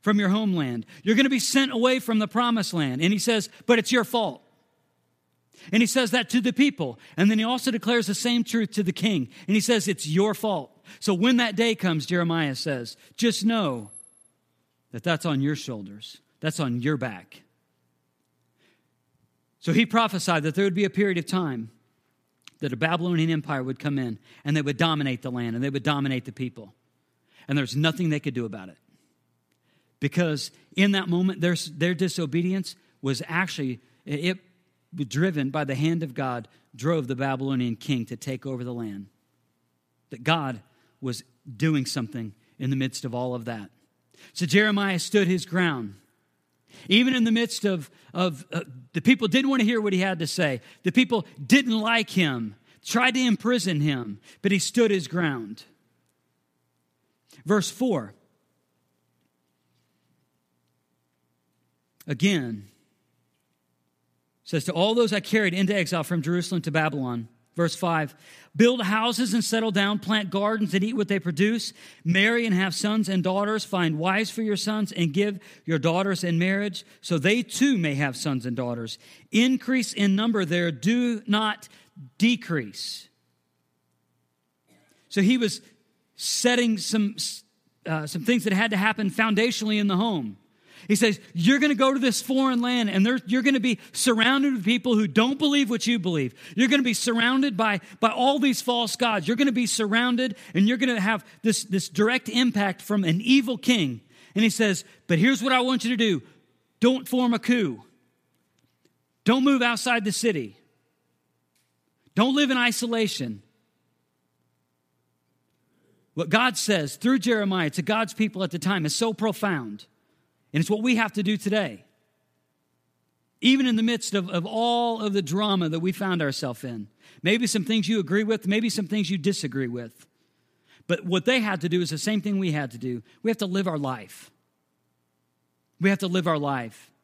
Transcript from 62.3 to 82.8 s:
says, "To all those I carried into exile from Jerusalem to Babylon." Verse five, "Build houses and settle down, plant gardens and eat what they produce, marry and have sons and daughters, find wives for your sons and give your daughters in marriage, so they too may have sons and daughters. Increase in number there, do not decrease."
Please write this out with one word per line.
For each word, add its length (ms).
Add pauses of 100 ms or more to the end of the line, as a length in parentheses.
says, 220
"To 80
all 200
those 180
I 80
carried 340
into 220
exile 280
from 180
Jerusalem 420
to 80
Babylon." 560 (280)
Verse 200
five, 380 (420)
"Build 260
houses 520
and 100
settle 280
down, 280
plant 300
gardens 440
and 100
eat 120
what 120
they 120
produce, 540 (300)
marry 420
and 80
have 220
sons 340
and 140
daughters, 400
find 340
wives 320
for 120
your 160
sons 340
and 220
give 260 (260)
your 140
daughters 440
in 140
marriage, 480 (160)
so 160
they 240
too 360
may 180
have 220
sons 280
and 100
daughters. 440 (320)
Increase 640
in 220
number 300
there, 260
do 560
not 420 (480)
decrease." 920 (2000)